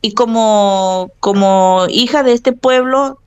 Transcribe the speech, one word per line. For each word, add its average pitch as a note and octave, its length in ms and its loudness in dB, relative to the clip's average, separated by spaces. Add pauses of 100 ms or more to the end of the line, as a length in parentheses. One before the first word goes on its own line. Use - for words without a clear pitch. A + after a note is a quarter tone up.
y G#3+ 100 -6
como, G3+ 960 0 (100)
como F#3+ 680 2
hija B3 340 -2
de B3+ 120 2
este A#3+ 180 -2
pueblo B3+ 760 -2